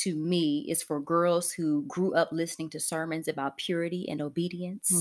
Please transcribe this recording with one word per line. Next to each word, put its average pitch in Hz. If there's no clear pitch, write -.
to 175
me, 156
is 160
for 147
girls 170
who 151
grew 180
up 165
listening 165
to 151
sermons 160
about 139
purity 170
and 147
obedience. 175